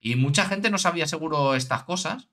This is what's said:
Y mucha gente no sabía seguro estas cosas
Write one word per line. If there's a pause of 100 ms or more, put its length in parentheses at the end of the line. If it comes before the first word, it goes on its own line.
Y
mucha
gente
no
sabía
seguro
estas
cosas